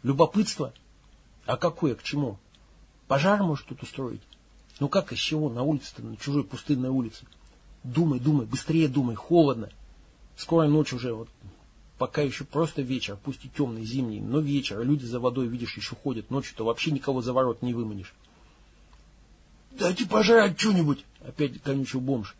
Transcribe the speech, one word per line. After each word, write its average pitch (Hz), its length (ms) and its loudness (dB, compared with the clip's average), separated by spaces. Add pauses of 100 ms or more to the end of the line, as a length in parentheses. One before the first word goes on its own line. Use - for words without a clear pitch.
Любопытство? 147 680 2 (720)
А 117 120 -2
какое, 156 380 0
к - 80 -20
чему? 131 340 -4 (720)
Пожар 185 340 4
может 160 240 0
тут - 160 -14
устроить? 120 400 -8 (580)
Ну 143 80 0
как, 185 240 0
из 117 80 -6
чего 151 300 -2
на 120 140 -4
улице-то, 139 400 -2
на 113 140 -10
чужой 143 260 0
пустынной 127 460 -2
улице? 127 360 -2 (580)
Думай, 135 360 2
думай, 135 260 2
быстрее 156 420 0
думай, 123 280 0
холодно. 139 540 4 (680)
Скоро 165 320 2
ночь 147 260 4
уже, 123 200 -6
вот 110 160 -12 (680)
пока 139 220 -2
еще 139 240 -4
просто 151 360 -2
вечер, 123 400 -4
пусть - 240 -10
и 127 40 -14
темный, 117 360 -4
зимний, 113 360 -4
но 113 180 -2
вечер, 139 440 -2
люди 135 220 2
за 120 140 -4
водой, 123 280 0
видишь, 117 300 -6
еще 110 180 -10
ходят. 117 360 -6
Ночью-то 127 320 -6
вообще 117 280 0
никого 131 300 -2
за 123 120 -2
ворот 127 280 2
не 123 140 -2
выманишь. 107 400 -6 (1600)
"Дайте 185 360 0
пожрать 208 500 6
че-нибудь!" 175 480 2 (220)
опять 131 340 -4
конючил 135 380 -2
бомж. 127 400 -4